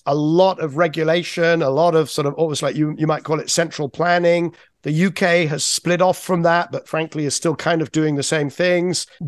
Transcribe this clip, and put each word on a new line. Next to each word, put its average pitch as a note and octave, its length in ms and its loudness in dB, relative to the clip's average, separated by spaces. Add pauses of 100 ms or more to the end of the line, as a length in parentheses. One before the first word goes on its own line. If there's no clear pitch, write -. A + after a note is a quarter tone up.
a C#3+ 100 0
lot E3 460 2
of C#3+ 160 -4
regulation, E3 840 0
a C3+ 80 0
lot D#3+ 240 2
of D#3 160 2
sort D3 160 -2
of D3 80 -2
almost D3+ 280 -2
like C#3 140 -2
you, D3+ 220 0
you D#3 80 0
might D3+ 180 -2
call D3+ 160 -2
it - 80 -8
central D#3 400 -2
planning. E3+ 680 2 (280)
The D3 100 -4
U F3 180 2
K F3 360 2
has C#3+ 180 -4
split F3 380 0
off F#3 160 4
from F3+ 240 -2
that, E3+ 280 2
but C#3 160 -8
frankly D#3 380 -4
is C#3 100 -2
still D#3+ 220 -2
kind E3 240 0
of D3+ 100 -4
doing D#3 260 0
the C#3 60 -2
same D3 280 -2
things. F3+ 560 0 (220)